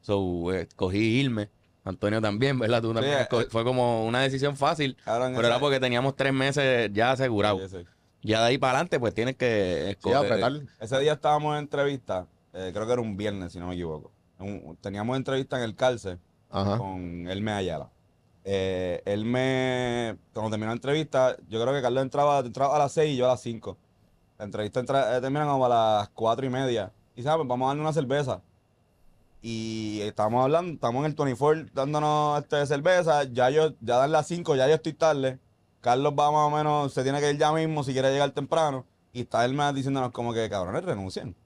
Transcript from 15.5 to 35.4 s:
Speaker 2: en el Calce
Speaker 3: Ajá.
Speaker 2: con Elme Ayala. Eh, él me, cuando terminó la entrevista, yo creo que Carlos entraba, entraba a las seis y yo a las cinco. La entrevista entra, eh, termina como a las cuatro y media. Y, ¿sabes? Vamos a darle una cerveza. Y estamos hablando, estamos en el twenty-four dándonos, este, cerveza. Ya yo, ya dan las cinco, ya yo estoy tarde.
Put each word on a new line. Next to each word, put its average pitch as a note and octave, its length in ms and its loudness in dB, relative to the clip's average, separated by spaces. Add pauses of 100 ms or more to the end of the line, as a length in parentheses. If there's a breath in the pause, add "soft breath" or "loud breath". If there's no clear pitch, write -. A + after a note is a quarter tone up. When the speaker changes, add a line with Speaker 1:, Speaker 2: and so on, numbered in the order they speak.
Speaker 2:
en B2 60 -2
el A2 120 -8
Calce G#2 420 -2 (320)
Speaker 3:
Ajá. G2 280 0
Speaker 2:
con F2+ 500 -8
Elme G#2 240 -4
Ayala. E2+ 360 -4 (560)
Eh, F#2+ 640 -2
él G#2 180 -2
me, B2+ 920 -2 (160)
cuando G#2+ 180 -4
terminó G#2+ 200 -4
la A2+ 60 -2
entrevista, C3+ 600 0 (120)
yo A2 140 -4
creo B2+ 120 2
que C#3 80 -2
Carlos B2 200 2
entraba, C#3+ 380 2
entraba C3 360 0
a - 40 4
las C#3 120 2
seis D3+ 220 2
y - 20 -2
yo B2 100 2
a B2+ 40 6
las B2 120 2
cinco. A2 340 -8 (640)
La G#2+ 60 -10
entrevista G#2 360 -4
entra, B2 360 2
eh, B2 40 0
termina C#3+ 260 -2
como C3+ 200 2
a - 20 4
las A2 420 4
cuatro A#2 360 0
y - 40 -2
media. B2 420 -2 (220)
Y, A#2+ 80 -14
¿sabes? D3+ 240 0
Vamos B2 200 0
a - 20 2
darle D3 140 -2
una D#3 100 -2
cerveza. C3+ 480 -2 (1000)
Y A2 600 -6
estamos A2 400 0
hablando, E3 320 0
estamos B2+ 260 -2
en D3 60 0
el D3+ 80 -2
twenty-four C#3+ 580 0
dándonos, D3+ 680 0
este, C#3+ 240 0
cerveza. D3+ 580 2
Ya B2+ 260 2
yo, D#3 300 2
ya A#2 160 2
dan C#3 140 4
las D3+ 160 2
cinco, D#3+ 300 0
ya C3 100 4
yo D#3 80 6
estoy D#3+ 180 -2
tarde. C3+ 460 2 (420)